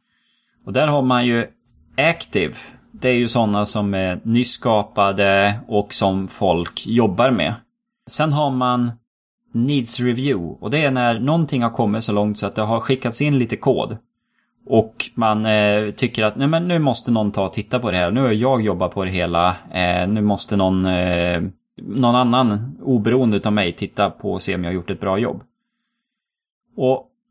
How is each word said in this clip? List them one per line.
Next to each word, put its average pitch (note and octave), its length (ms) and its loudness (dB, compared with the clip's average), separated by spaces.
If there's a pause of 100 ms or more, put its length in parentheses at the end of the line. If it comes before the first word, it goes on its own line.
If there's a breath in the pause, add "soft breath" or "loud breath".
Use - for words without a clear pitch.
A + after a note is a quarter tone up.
(680)
Och G2 60 -10
där D3+ 140 2
har D3 160 2
man B2 240 2
ju A#2 200 0 (500)
active. C3+ 580 -2 (380)
Det - 160 -4
är B2+ 60 4
ju A#2+ 140 2
såna G#2 360 2
som G2+ 300 -2
är F#2 280 -2
nyskapade G#2 1400 2
och G#2 280 -2
som F#2+ 340 0
folk F2 580 -2
jobbar A#2 440 2
med. F2+ 240 0 (560)
Sen D#3 220 0
har C#3+ 180 0
man B2 420 0 (600)
needs B2 480 0
review. A#2+ 600 -2
Och A#2+ 100 -8
det D3+ 140 0
är C#3 60 2
när A#2+ 300 0
någonting C#3+ 420 0
har A#2 80 0
kommit A2 340 0
så A2 80 -2
långt G#2 260 0
så G2+ 80 -4
att F2+ 80 -8
det A2 80 -2
har A2 180 0
skickats B2+ 420 -2
in D3 160 2
lite B2 180 -2
kod. A2 400 -2 (680)
Och - 280 2 (200)
man, A2 320 0
eh, G#2 440 2
tycker A#2 340 -2
att, G#2+ 120 0
"Nej, C#3 120 0
men E3 200 0
nu F3 100 2
måste C3+ 320 0
någon G#2+ 220 2
ta G2 120 -2
och F#2+ 80 -4
titta A#2+ 260 -4
på A#2 120 -2
det F2+ 60 0
här. F2+ 140 2
Nu A#2+ 100 0
har B2+ 100 2
jag A#2 320 2
jobbat F#2 320 -2
på G2 100 -2
det F#2 60 -4
hela. F2 460 0 (140)
Eh, F2+ 380 0
nu A2 140 0
måste G#2 340 -2
någon, F#2+ 300 0
eh, F2 560 0 (400)
någon A#2+ 340 0
annan B2 680 0
oberoende A#2+ 540 2
utav G#2 160 -2
mig G2 200 0
titta G2 380 -2
på G2 220 -6
och F#2 100 -6
se F#2+ 120 -2
om F#2 100 -4
jag E2+ 60 -4
har F#2 40 -2
gjort F2+ 160 -6
ett F#2+ 100 -8
bra G2 180 -2
jobb." A2 240 -4 (1300)
Och - 340 0 (200)